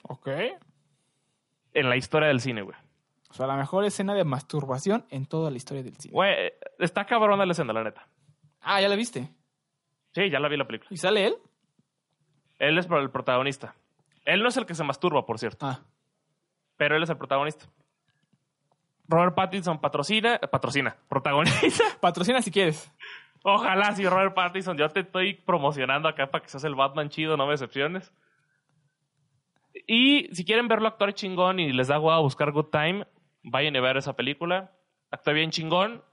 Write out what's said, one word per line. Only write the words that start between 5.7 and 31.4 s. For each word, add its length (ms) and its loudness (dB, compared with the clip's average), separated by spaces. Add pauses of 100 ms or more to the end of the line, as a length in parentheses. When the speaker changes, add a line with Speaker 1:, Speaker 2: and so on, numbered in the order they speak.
Speaker 1:
del 140 -16
cine. 160 -20
Speaker 2:
Güey, 400 2 (260)
está 260 -2
cabrona 400 4
la 80 2
escena, 200 -2
la 100 -2
neta. 240 -10 (540)
Speaker 1:
Ah, 200 0
¿ya 80 4
la 60 0
viste? 340 -4 (840)
Speaker 2:
Sí, 180 0
ya 80 0
la 100 0
vi 80 -4
la 120 -2
película. 240 -12
Speaker 1:
¿Y 40 -12
sale 300 2
él? 80 0 (1300)
Speaker 2:
Él 180 2
es 100 -2
el 220 0
protagonista. 640 -2 (500)
Él 180 2
no 60 2
es 80 -2
el 80 -2
que 120 -12
se 80 -4
masturba, 420 0
por 140 -6
cierto. 260 -6
Speaker 1:
Ah. 140 -6 (960)
Speaker 2:
Pero 200 2
él 60 0
es 80 -2
el 80 -4
protagonista. 480 -2 (1400)
Robert 260 4
Pattinson 460 -2
patrocina, 580 0
patrocina, 580 -2 (120)
protagoniza. 840 2
<laughs> 80 -18
Speaker 1:
Patrocina 400 4
si 100 -4
quieres. 400 0 (520)
Speaker 2:
Ojalá, 520 2
sí, 140 0
Robert 260 4
Pattinson. 440 -2
Yo 100 4
te 120 -4
estoy 340 -2
promocionando 720 0
acá 220 -2
para 120 -4
que 80 -20
seas 140 -10
el 100 -4
Batman 360 0
chido, 260 -2
no 100 0
me 60 0
decepciones. 600 -4 (1700)
Y 480 4
si 100 -6
quieren 240 2
verlo 200 2
actuar 260 0
chingón 460 0